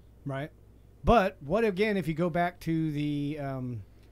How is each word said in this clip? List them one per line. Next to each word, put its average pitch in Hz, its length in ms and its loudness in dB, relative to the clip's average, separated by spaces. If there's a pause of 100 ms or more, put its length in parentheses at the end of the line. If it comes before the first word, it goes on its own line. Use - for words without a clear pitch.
(240)
Right? 139 260 -6 (540)
But 196 400 6
what, 190 200 2
again, 208 320 2
if 170 100 -2
you 160 80 -2
go 175 160 0
back 175 300 -2
to 160 320 -2
the, 147 480 -4
um, 127 420 -6 (300)